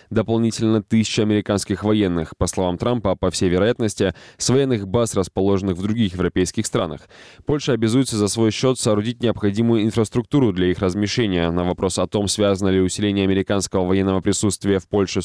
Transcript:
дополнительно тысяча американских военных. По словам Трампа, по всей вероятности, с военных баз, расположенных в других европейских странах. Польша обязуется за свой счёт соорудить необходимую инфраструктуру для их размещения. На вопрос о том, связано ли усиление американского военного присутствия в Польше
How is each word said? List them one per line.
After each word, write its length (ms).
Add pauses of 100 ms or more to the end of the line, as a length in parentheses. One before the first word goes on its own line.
дополнительно 760
тысяча 380
американских 640
военных. 520
По 80
словам 320
Трампа, 380
по 160
всей 160
вероятности, 680 (240)
с 120
военных 400
баз, 260
расположенных 640
в 40
других 340
европейских 500
странах. 420 (380)
Польша 260
обязуется 460
за 100
свой 240
счёт 260
соорудить 460
необходимую 600
инфраструктуру 680
для 160
их 120
размещения. 720
На 140
вопрос 340
о 100
том, 200
связано 400
ли 140
усиление 420
американского 640
военного 340
присутствия 600
в 100
Польше 360